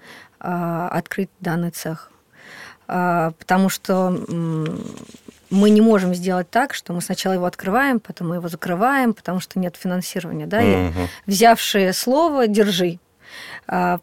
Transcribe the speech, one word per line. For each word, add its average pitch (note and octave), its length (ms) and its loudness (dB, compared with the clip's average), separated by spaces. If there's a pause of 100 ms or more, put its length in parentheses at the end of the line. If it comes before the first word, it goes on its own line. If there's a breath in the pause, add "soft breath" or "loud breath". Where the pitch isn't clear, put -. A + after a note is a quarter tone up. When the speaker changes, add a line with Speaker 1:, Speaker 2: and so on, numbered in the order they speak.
(400 loud breath)
Speaker 1:
а, F3 500 -4
открыть F#3 400 -6 (100)
данный E3+ 300 -2
цех. - 420 -10 (760 loud breath)
А, E3+ 500 0
потому F#3+ 320 2
что, - 240 -4 (360)
м, D#3+ 500 -4 (680)
мы G3+ 200 6
не G#3+ 120 8
можем G3 320 4
сделать F3+ 360 -2
так, C4+ 240 0
что - 200 -10
мы F3 80 -4
сначала F#3+ 320 -4
его F3+ 120 -2
открываем, A3+ 540 0
потом F3 300 -8
мы E3+ 60 -4
его F3 140 -8
закрываем, A3 640 0
потому F3+ 260 -4
что - 200 -6
нет F3+ 180 -4
финансирования, F3 720 -6
да, G3+ 140 0
и G2+ 140 6
Speaker 2:
Мгм. F2+ 320 -2 (180 loud breath)
Speaker 1:
взявшие G3 680 4
слово C#4 540 2
«держи». F#3+ 520 0 (680 loud breath)
А, F3+ 360 0